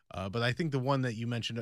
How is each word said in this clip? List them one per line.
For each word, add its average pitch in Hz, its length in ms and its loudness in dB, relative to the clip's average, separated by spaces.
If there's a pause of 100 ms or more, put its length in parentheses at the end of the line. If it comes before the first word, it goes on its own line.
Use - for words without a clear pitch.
(140)
Uh, 95 160 -4
but 117 140 -2
I 120 100 4
think 165 180 0
the 139 80 2
one 135 220 4
that 120 140 0
you 117 120 -4
mentioned, 120 340 -2